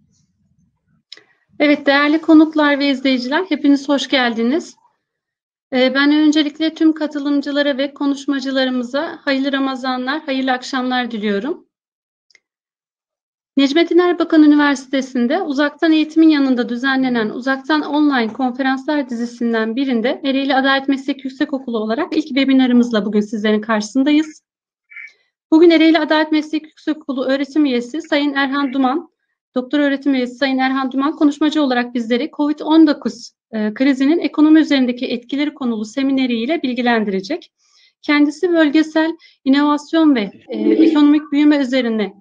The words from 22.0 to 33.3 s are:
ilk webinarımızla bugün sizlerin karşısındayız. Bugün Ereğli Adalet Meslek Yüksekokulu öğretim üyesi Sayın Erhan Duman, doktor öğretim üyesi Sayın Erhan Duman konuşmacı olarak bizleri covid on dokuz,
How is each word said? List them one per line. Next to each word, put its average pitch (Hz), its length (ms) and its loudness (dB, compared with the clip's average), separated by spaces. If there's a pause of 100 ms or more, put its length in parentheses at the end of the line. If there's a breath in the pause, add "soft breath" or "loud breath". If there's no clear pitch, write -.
ilk 311 100 -2
webinarımızla 247 800 2
bugün 208 160 0
sizlerin 214 400 -2
karşısındayız. 269 840 -2 (1080 loud breath)
Bugün 320 180 8
Ereğli 320 300 4
Adalet 311 320 0
Meslek 302 320 -2
Yüksekokulu 294 640 -8
öğretim 277 400 0
üyesi 240 360 -2
Sayın 294 320 -2
Erhan 277 400 -2
Duman, 269 360 -2 (460)
doktor 254 240 -2
öğretim 277 340 0
üyesi 247 220 -2
Sayın 269 220 -2
Erhan 262 340 -2
Duman 277 240 -2
konuşmacı 302 480 0
olarak 247 320 -2
bizleri 240 420 -4
covid 294 220 -2
on 311 280 6
dokuz, - 440 -4 (200)